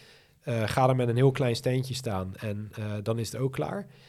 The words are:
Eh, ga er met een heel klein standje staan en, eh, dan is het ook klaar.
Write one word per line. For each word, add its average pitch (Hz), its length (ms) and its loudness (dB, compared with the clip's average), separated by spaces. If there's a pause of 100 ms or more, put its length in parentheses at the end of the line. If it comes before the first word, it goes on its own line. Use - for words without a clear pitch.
(420)
Eh, 113 240 -2
ga 131 240 4
er 127 60 4
met 123 140 2
een 113 60 2
heel 131 160 6
klein 123 240 2
standje 131 380 0
staan 95 420 -4
en, 104 400 -6
eh, 104 180 -6 (100)
dan 113 160 0
is 107 120 -4
het 117 100 -6
ook 131 120 0
klaar. 175 340 -4 (220)